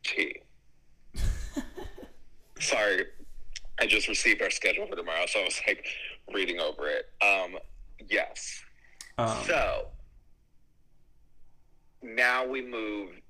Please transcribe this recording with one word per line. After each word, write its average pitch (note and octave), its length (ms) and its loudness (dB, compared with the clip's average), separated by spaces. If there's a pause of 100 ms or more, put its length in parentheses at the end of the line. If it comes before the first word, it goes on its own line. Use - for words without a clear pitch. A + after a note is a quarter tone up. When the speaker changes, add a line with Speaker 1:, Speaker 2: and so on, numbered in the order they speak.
Speaker 1:
T. - 400 -2 (720)
<laughs> - 60 -2 (1400)
Sorry. G2 460 4 (760)
I A#2 60 6
just A2 200 4
received G#2+ 360 4
our F#2 80 2
schedule C#3 360 2
for - 100 -6
tomorrow, E2 300 0
so G#2 140 2
I F#2+ 40 2
was, - 220 0
like, - 200 2 (460)
reading F2+ 280 0
over - 280 -2
it. - 180 -2 (160)
Um, F#2 360 4 (500)
yes. - 540 -2 (540)
Speaker 2:
Um, A2+ 300 2
Speaker 1:
So, - 400 2 (2250)
now B2 440 4
we C3 180 -2
move G#2+ 460 -4 (200)